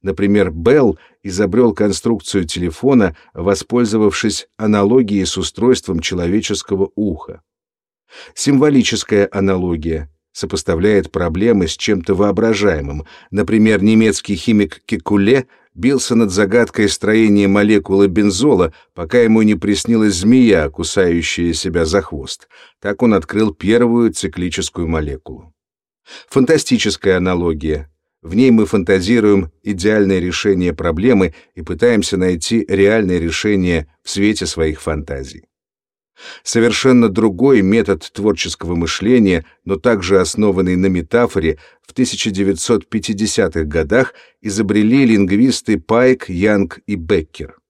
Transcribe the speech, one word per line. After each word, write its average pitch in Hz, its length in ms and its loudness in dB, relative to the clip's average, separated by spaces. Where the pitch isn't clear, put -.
Например, 98 500 0
Белл 113 460 2
изобрёл 101 520 0
конструкцию 101 720 -2
телефона, 92 680 0
воспользовавшись 104 1120 -2
аналогией 104 680 0
с - 120 -6
устройством 95 640 -2
человеческого 95 960 -4
уха. 98 460 -6
Символическая 127 960 2
аналогия. 87 800 -2
Сопоставляет 98 800 -2
проблемы 90 560 0
с - 80 -8
чем-то 98 400 -2
воображаемым. 95 920 0
Например, 107 500 2
немецкий 107 540 2
химик 104 500 0
Кекуле 104 600 0
бился 123 420 -2
над 113 160 2
загадкой 104 580 0
строения 101 580 2
молекулы 101 600 2
бензола, 98 680 0
пока 87 280 0
ему 110 200 4
не 107 140 2
приснилась 104 600 0
змея, 101 540 4
кусающая 85 840 -2
себя 85 320 -2
за 92 160 0
хвост. - 460 -14
Так 101 220 -6
он 117 120 4
открыл 104 400 0
первую 117 600 2
циклическую 90 720 -6
молекулу. 78 680 -8
Фантастическая 113 880 0
аналогия. 80 720 -2
В 82 140 -10
ней 127 160 4
мы 110 140 4
фантазируем 98 840 2
идеальное 98 560 0
решение 90 540 -2
проблемы 87 600 0
и 87 60 -16
пытаемся 98 560 -2
найти 92 500 -2
реальное 98 500 2
решение 85 720 -2
в - 60 -16
свете 101 360 -2
своих 78 360 -4
фантазий. 71 640 -10
Совершенно 117 640 2
другой 110 540 2
метод 98 500 0
творческого 92 640 -4
мышления, 92 680 0
но 95 140 -4
также 98 420 0
основанный 92 560 0
на 92 120 0
метафоре, 90 720 -2
в - 60 -20
тысяча 123 360 -2
девятьсот 98 580 -2
пятидесятых 98 840 -4
годах 80 440 -2
изобрели 107 640 2
лингвисты 104 760 2
Пайк, 127 480 0
Янг 98 600 -2
и 104 80 -4
Беккер. 80 640 -6